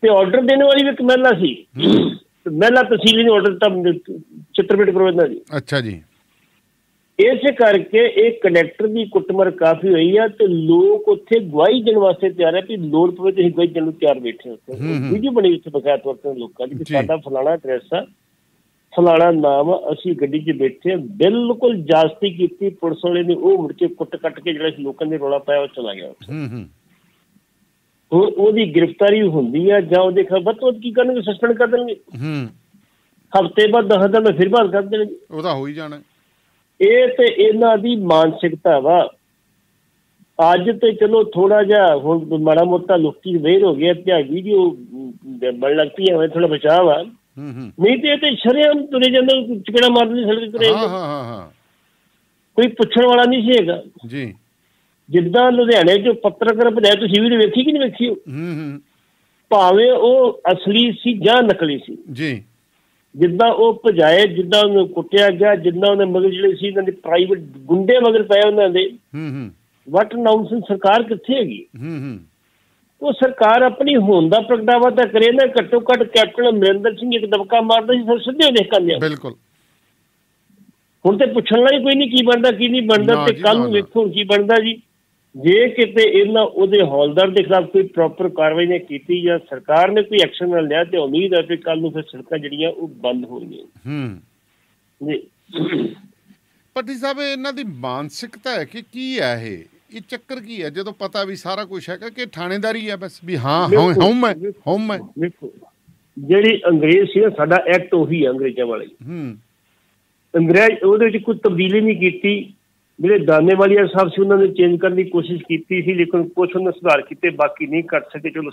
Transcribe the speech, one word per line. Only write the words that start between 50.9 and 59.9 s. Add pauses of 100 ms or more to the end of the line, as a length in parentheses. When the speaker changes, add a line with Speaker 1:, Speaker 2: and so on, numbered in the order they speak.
Speaker 2:
ਹਾਂ,
ਹਾਂ। (1040)
Speaker 1:
ਕੋਈ
ਪੁੱਛਣ
ਵਾਲਾ
ਨਹੀਂ
ਸੀ
ਹੈਗਾ। (240)
Speaker 2:
ਜੀ। (720)
Speaker 1:
ਜਿੱਦਾਂ
ਲੁਧਿਆਣੇ
'ਚੋਂ
ਪੱਤਰਕਾਰ
ਭਜਾਇਆ,
ਤੁਸੀਂ
ਵੀਡੀਓ
ਵੇਖੀ
ਕਿ
ਨਹੀਂ
ਵੇਖੀ?
Speaker 2:
ਹੂੰ,
ਹੂੰ। (680)
Speaker 1:
ਭਾਵੇਂ